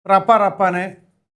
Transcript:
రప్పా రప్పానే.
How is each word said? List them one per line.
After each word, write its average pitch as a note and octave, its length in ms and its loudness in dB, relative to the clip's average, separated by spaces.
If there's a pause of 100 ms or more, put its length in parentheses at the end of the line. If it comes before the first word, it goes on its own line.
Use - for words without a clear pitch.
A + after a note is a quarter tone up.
రప్పా G3 300 2
రప్పానే. F#3+ 600 -2 (420)